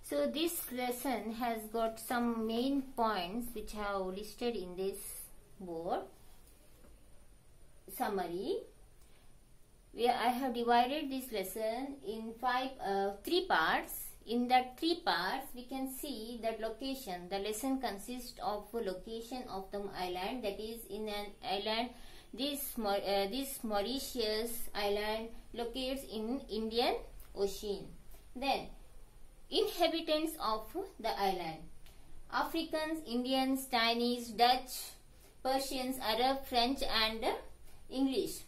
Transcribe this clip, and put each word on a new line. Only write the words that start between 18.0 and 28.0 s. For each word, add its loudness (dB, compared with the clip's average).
of -2
location -4
of -6
the -2
island, -2
that -2
is -6
in -4
an -4
island. 0
This -2
Mau-, 2
uh, 4
this -4
Mauritius 0
island 2
locates -2
in -2
Indian 2
Ocean. 0